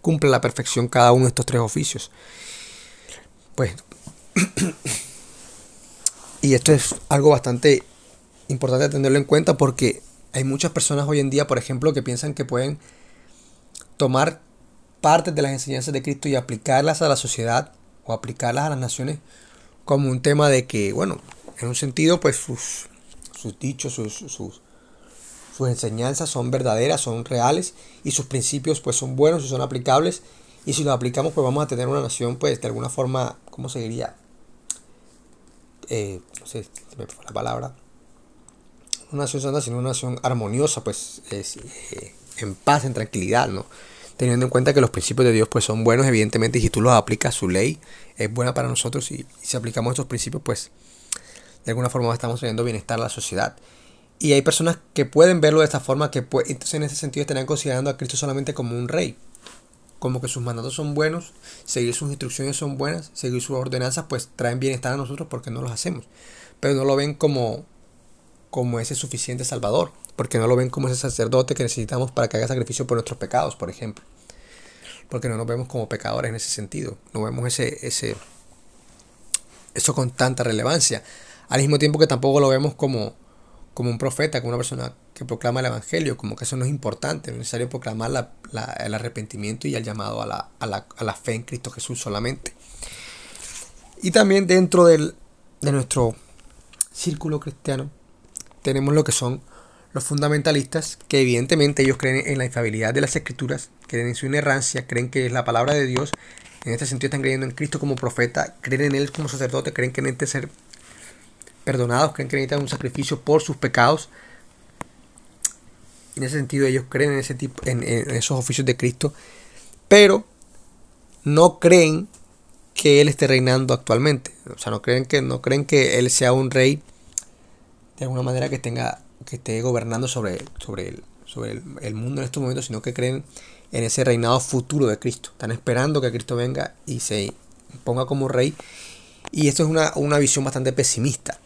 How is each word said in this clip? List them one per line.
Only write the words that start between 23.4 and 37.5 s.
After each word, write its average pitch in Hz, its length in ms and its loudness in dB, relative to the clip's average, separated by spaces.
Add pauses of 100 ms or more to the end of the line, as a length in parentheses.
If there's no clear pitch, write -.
dichos, 131 340 -6
sus, 110 220 -8
sus, - 480 -14 (960)
sus 131 120 -2
enseñanzas 123 600 -4
son 123 220 -4
verdaderas, 127 520 2
son 117 220 -4
reales 135 500 0 (280)
y 139 100 -4
sus 131 140 -4
principios, 143 540 -2
pues, 117 160 -2
son 131 180 -4
buenos 151 300 4
y 131 40 -8
son 131 120 -2
aplicables. 135 640 0 (420)
Y 143 80 -4
si 143 100 -2
los 143 100 2
aplicamos, 127 420 -2
pues 147 100 2
vamos 139 180 2
a 143 60 -2
tener 123 180 -2
una 139 140 0
nación, 123 360 -4
pues, 127 240 -2
de 120 60 -6
alguna 117 220 -4
forma, 127 500 -2 (120)
¿cómo 127 180 -10
se 127 100 -8
diría? 117 380 -8 (1700)
Eh, 101 320 -6 (200)
no - 60 -20
sé, 117 180 -12
se - 320 -20
me 107 100 -12
fue - 180 -20
la - 80 -16
palabra. 120 440 -6 (1400)